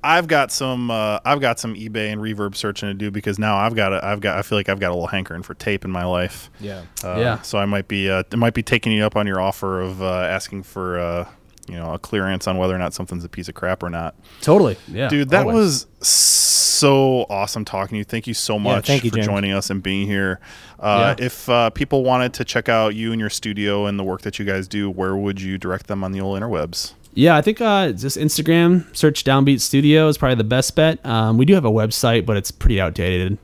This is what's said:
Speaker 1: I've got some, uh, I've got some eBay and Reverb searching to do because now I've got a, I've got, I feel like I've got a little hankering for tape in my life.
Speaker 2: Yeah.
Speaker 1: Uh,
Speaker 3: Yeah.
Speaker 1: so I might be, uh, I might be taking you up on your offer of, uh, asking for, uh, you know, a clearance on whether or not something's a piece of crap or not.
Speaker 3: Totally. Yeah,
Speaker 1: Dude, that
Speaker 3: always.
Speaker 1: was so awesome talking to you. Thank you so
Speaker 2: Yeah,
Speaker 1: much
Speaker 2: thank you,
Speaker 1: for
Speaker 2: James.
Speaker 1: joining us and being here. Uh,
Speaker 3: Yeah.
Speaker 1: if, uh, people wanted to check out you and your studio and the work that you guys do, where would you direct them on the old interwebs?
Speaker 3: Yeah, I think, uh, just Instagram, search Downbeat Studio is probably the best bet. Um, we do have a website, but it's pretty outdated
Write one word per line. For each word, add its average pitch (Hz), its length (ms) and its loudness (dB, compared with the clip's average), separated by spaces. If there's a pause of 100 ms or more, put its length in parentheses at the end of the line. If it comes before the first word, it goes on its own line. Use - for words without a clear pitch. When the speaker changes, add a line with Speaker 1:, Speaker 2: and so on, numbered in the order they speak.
Speaker 1:
I've 165 240 4
got 143 240 4
some, 123 380 -2
uh, 107 360 0
I've 143 160 2
got 120 180 0
some 110 160 -8
eBay 107 360 -6
and 107 100 -6
Reverb 104 340 -4
searching 104 340 -6
to 98 60 -4
do 104 160 -6
because 101 260 -4
now 107 200 2
I've 110 180 2
got 98 180 2
a, 92 100 -2
I've 101 180 -2
got, 95 180 0
I - 40 -4
feel 107 140 -2
like 98 120 -2
I've 98 100 0
got 95 120 -2
a - 20 -2
little 85 140 -4
hankering 95 360 -6
for 87 120 -14
tape 101 300 -4
in 95 60 -6
my 90 140 -4
life. 90 440 -4 (120)
Speaker 2:
Yeah. 98 220 -12 (200)
Speaker 1:
Uh, 90 160 -6
Speaker 3:
Yeah. 113 220 -2
Speaker 1:
so - 180 -4
I 101 60 0
might 98 240 -2
be, 98 200 -2
uh, 95 220 0
I 104 60 -6
might 117 180 2
be 113 80 -2
taking 113 300 2
you 107 120 2
up 107 120 -2
on 104 100 0
your 95 140 -2
offer 95 400 -2
of, 92 200 -6
uh, 95 40 -4 (160)
asking 95 420 -4
for, 90 360 -6
uh, 87 260 -4 (420)
you 90 80 -12
know, 82 180 -8
a 85 60 -8
clearance 95 480 -4
on 92 100 -2
whether 92 160 0
or 92 60 -4
not 87 160 -4
something's 90 300 -8
a - 40 -14
piece - 200 -12
of - 60 -14
crap 90 280 -4
or 87 80 -6
not. 82 240 -8 (240)
Speaker 3:
Totally. 151 380 4 (100)
Yeah, 127 220 -4
Speaker 1:
Dude, 143 200 0
that 190 160 4
Speaker 3:
always. 208 400 2 (140)
Speaker 1:
was - 80 -2
so - 1200 4
awesome 101 340 -4
talking 98 300 -6
to 107 60 -4
you. 104 40 -6
Thank 113 220 -6
you 117 80 -6
so - 220 -2
Speaker 2:
Yeah, 104 80 -2
Speaker 1:
much 107 240 0
Speaker 2:
thank 139 160 2
you, 113 80 0
Speaker 1:
for 110 60 -2
Speaker 2:
James. 107 100 0
Speaker 1:
joining 101 240 0
us 98 180 -4
and 98 140 -4
being 98 240 -2
here. 98 320 -2 (400)
Uh, 101 400 4
Speaker 3:
Yeah. 123 60 -2
Speaker 1:
if, - 220 -8
uh, 120 220 4
people 135 340 0
wanted 123 300 2
to - 100 -6
check - 240 -2
out 110 280 2
you 113 160 -4
and 113 100 -2
your 107 80 -2
studio 101 560 -2
and 101 140 -2
the 98 40 -4
work 92 200 -4
that - 160 -6
you 101 60 -4
guys 95 220 -2
do, 101 220 -2
where 95 260 -2
would 98 240 -2
you 95 200 -6
direct 92 260 -4
them 98 180 -6
on 95 80 -4
the 95 80 -4
old 98 220 -4
interwebs? 87 520 -4 (200)
Speaker 3:
Yeah, 156 220 6
I 151 60 4
think, 214 180 -2
uh, 196 320 2
just 107 260 -6
Instagram, 170 680 4 (100)
search 151 300 2
Downbeat 135 340 4
Studio 151 480 4
is 147 100 2
probably 127 180 2
the 113 100 0
best 123 320 0
bet. 156 280 2
Um, 113 320 2
we 127 80 6
do 190 100 6
have 160 100 2
a 110 60 4
website, 110 540 2
but 107 120 0
it's - 140 -4
pretty - 280 2
outdated 92 640 0